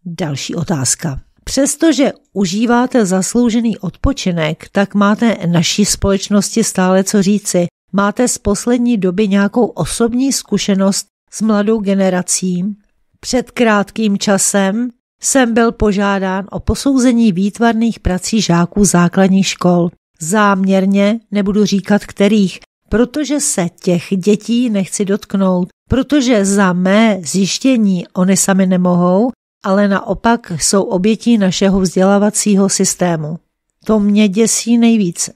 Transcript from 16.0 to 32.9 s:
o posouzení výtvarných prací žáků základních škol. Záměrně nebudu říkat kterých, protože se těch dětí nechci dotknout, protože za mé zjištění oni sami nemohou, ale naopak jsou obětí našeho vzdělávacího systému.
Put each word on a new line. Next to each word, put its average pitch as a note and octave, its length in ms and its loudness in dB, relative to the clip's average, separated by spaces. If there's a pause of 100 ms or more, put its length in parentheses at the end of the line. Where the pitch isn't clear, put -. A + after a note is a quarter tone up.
o F#3 100 -10
posouzení A#3 720 2
výtvarných A3 680 -2
prací F#3 400 -2
žáků E3+ 440 2
základních F#3 640 2
škol. F3 420 0 (320)
Záměrně G3 1000 0 (100)
nebudu G3+ 340 0
říkat G3+ 400 0
kterých, G3+ 560 0 (280)
protože B3 520 -2
se - 260 -4 (160)
těch F3 200 -2 (140)
dětí A3 540 0
nechci G3+ 340 -4
dotknout, F#3+ 640 -2 (200)
protože B3+ 560 0
za G3 280 2
mé F#3+ 500 2
zjištění G3 840 0
oni F#3 280 0
sami F#3+ 300 2
nemohou, F3+ 640 2 (340)
ale G3+ 240 2
naopak F#3 720 -2
jsou G3 220 0
obětí G#3+ 560 0
našeho G3 420 2
vzdělávacího G3 880 2
systému. E3+ 680 -2 (460)